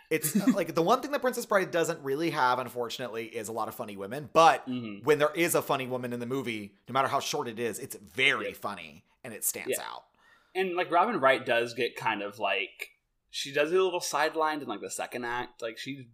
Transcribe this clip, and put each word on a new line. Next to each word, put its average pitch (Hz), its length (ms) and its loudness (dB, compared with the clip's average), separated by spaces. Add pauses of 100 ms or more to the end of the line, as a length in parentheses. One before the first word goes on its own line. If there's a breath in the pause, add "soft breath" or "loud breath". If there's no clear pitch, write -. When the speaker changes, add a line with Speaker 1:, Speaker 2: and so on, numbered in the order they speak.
Speaker 1:
it's, 156 260 0
uh, 196 100 2
Speaker 2:
<laughs> 254 100 6
Speaker 1:
like, 170 180 -2
the 160 80 2
one 226 200 4
thing 285 100 -6
that 285 100 -2
Princess 240 240 -2
Bride 190 240 2
doesn't 160 340 0
really 147 280 0
have, 127 260 4
unfortunately, 120 720 -6
is 110 200 -8
a 113 40 -8
lot 110 160 -2
of 110 80 -10
funny 104 200 -10
women. 104 380 -8
But 160 340 8
Speaker 2:
Mm-hmm. 113 380 -6
Speaker 1:
when 143 140 6
there 147 160 6
is 170 180 2
a 147 80 4
funny 135 240 0
woman 123 280 -4
in 120 60 -6
the 120 60 -6
movie, 117 480 -4 (160 soft breath)
no 123 40 -10
matter 131 140 2
how 135 120 0
short 143 280 -4
it 110 120 -8
is, 113 180 -2
it's - 180 -10
very 107 540 0
Speaker 2:
Yeah. 95 60 -12
Speaker 1:
funny 87 500 -12 (180)
and 110 120 -12
it - 100 -8
stands 107 320 -2
Speaker 2:
Yeah. - 100 -6
Speaker 1:
out. 58 180 -12 (500 soft breath)
Speaker 2:
And, 180 200 -2
like, 175 140 -2
Robin 185 300 4
Wright 131 260 4
does 120 300 2
get 120 200 -2
kind 107 280 -2
of, 104 160 -8
like, 98 500 -2 (400)
she - 240 -8
does 147 160 2
get 180 100 4
a 190 40 6
little 180 160 0
sidelined 156 640 0
in, - 40 -8
like, 104 140 -6
the 95 80 -8
second 120 360 -6
act. 120 360 -6
Like, 113 160 -6
she's 135 240 -10 (120)